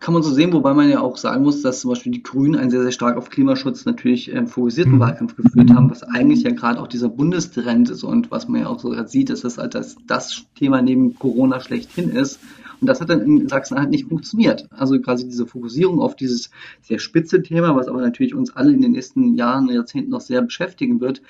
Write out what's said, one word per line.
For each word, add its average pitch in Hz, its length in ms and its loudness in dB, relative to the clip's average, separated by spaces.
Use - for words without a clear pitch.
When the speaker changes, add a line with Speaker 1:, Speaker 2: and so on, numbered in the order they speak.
Speaker 1:
Kann 165 120 -2
man 165 80 2
so 151 100 0
sehen, 160 200 2
wobei 139 220 2
man 143 160 4
ja 127 100 2
auch 123 160 -4
sagen 123 280 -2
muss, 143 180 0
dass 127 180 -4
zum 123 120 -4
Beispiel 123 200 -6
die 120 120 -8
Grünen 139 360 0
einen 127 120 0
sehr, 127 100 0
sehr 127 100 -2
stark 120 240 -2
auf 120 140 -10
Klimaschutz 135 560 -2
natürlich, 123 480 -2
ähm, 120 140 -2
fokussierten 123 480 0
Speaker 2:
Mhm. 117 40 8
Speaker 1:
Wahlkampf 117 380 -2
geführt 120 320 6
haben, 131 200 8
was - 140 -12
eigentlich 123 400 2
ja 120 80 0
gerade 117 300 -2
auch 113 60 -12
dieser 120 200 -4
Bundestrend 120 840 0
ist - 140 -12
und 117 280 0
was - 180 -8
man 120 120 0
ja 113 60 -4
auch 117 120 -6
so 120 100 -6
gerade 113 180 -6
sieht, 135 220 0
dass 117 120 -6
das 123 180 -6
halt - 160 -8
das, - 200 -10
das - 360 -6
Thema 135 260 2
neben 127 360 2
Corona 127 440 0
schlechthin - 480 -6
ist. 135 320 -4
Und 131 60 0
das 131 120 2
hat - 100 -10
dann 160 120 2
in 135 260 2
Sachsen-Anhalt 139 440 -2
nicht - 180 -2
funktioniert. 165 600 -2
Also 135 280 0
quasi 123 260 -2
diese 120 220 -6
Fokussierung 143 540 -2
auf - 160 -4
dieses 123 320 -4
sehr - 180 -6
spitze 165 420 0
Thema, 165 360 0
was 127 100 -2
aber 127 140 -6
natürlich 120 340 -2
uns 123 220 -4
alle 143 160 6
in 131 80 4
den 120 100 4
nächsten 123 440 2
Jahren, 123 340 0
Jahrzehnten 123 400 -4
noch 127 100 -4
sehr 123 220 -2
beschäftigen 123 580 -2
wird, 135 300 -4